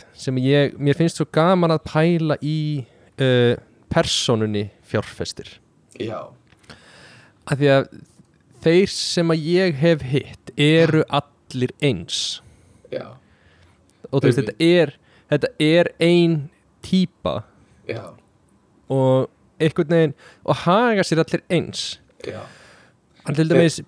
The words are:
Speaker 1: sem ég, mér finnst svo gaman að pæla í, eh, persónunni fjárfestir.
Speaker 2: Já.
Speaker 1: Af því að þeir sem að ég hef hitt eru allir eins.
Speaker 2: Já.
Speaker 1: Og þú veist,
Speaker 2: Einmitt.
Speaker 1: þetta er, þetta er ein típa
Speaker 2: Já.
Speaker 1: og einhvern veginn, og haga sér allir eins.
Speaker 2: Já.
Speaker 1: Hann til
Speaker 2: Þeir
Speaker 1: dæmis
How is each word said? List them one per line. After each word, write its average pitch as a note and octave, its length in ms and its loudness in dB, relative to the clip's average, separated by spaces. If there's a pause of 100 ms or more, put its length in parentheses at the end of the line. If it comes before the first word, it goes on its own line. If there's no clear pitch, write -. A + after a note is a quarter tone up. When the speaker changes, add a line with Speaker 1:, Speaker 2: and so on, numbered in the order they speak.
(120)
Speaker 1:
sem - 260 -8
ég, C#3 400 2
mér C#3+ 180 0
finnst E3 220 -2
svo D3+ 80 -2
gaman E3+ 460 2
að D#3+ 120 -2
pæla E3 560 0
í, D3+ 460 -4 (340)
eh, B2 380 2 (340)
persónunni G#2+ 760 -2 (120)
fjárfestir. - 760 -10 (420)
Speaker 2:
Já. G#2 240 -10 (1200)
Speaker 1:
Af C#3 120 -4
því C#3+ 80 2
að C3+ 200 4 (760)
þeir F3 280 4
sem - 380 -4
að D#3+ 160 -2
ég F3 320 0
hef D#3 260 2
hitt - 540 -6
eru D#3 540 4
allir - 720 -4
eins. - 580 -4 (460)
Speaker 2:
Já. - 240 -12 (1040)
Speaker 1:
Og C#3 100 0
þú C#3 80 4
veist, B2 100 4
Speaker 2:
Einmitt. G#2+ 160 -4
Speaker 1:
þetta E3+ 260 2
er, D3 120 -2 (380)
þetta D3 160 0 (120)
er D#3+ 380 4
ein E3 520 2 (340)
típa - 600 -2 (420)
Speaker 2:
Já. G#2 280 -12 (760)
Speaker 1:
og C3 400 2 (300)
einhvern D#3 300 0
veginn, E3 240 2 (320)
og D3 100 0
haga G#3+ 480 0
sér D#3+ 160 0
allir D#3+ 300 -2
eins. - 480 -4 (260)
Speaker 2:
Já. - 160 -10 (840)
Speaker 1:
Hann C#3+ 100 -4
til D#3+ 120 0
Speaker 2:
Þeir E3 100 4
Speaker 1:
dæmis E3 300 2